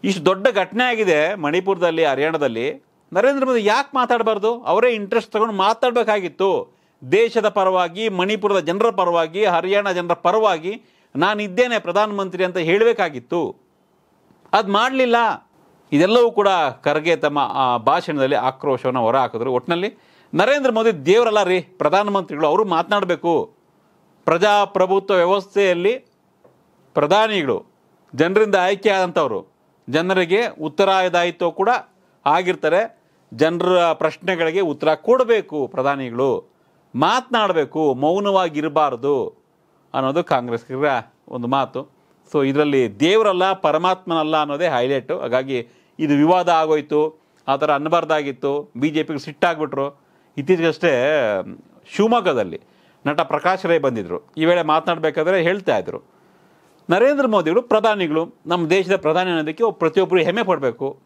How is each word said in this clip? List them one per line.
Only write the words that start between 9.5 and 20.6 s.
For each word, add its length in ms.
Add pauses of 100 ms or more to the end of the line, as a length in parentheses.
ಜನರ 220
ಪರವಾಗಿ 680 (320)
ನಾನಿದ್ದೇನೆ 640
ಪ್ರಧಾನಮಂತ್ರಿ 640
ಅಂತ 140
ಹೇಳಬೇಕಾಗಿತ್ತು. 1000 (1000)
ಅದ್ 160
ಮಾಡ್ಲಿಲ್ಲ. 460 (760)
ಇದೆಲ್ಲವೂ 400
ಕೂಡ 160 (340)
ಖರ್ಗೆ 340
ತಮ್ಮ, 240
ಆ, 380
ಭಾಷಣದಲ್ಲಿ 580
ಆಕ್ರೋಶವನ್ನ 640
ಹೊರಹಾಕಿದ್ರು. 560
ಒಟ್ನಲ್ಲಿ 440 (360)
ನರೇಂದ್ರ 380